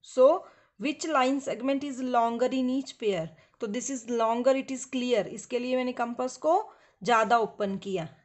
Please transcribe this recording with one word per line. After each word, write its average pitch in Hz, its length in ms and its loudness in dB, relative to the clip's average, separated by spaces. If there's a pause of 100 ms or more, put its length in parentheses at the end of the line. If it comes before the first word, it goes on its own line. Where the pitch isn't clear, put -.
So 254 240 6 (520)
which 294 240 -4 (120)
line 262 240 2
segment 269 440 -2
is 262 160 -8 (140)
longer 233 340 2 (120)
in 254 100 0
each 262 280 -4
pair? 185 280 -2 (340)
तो - 140 -4
this 247 200 -6
is 240 160 -10
longer, 240 520 2
it 262 140 -10
is 247 180 -12
clear। 240 320 0
इसके 240 320 -8
लिए 254 180 -2
मैंने 254 160 -2
कंपास 247 440 -6 (100)
को 330 80 4 (480)
ज़्यादा 220 360 4
ओपन 202 380 -2 (100)
किया। 175 220 -4 (160)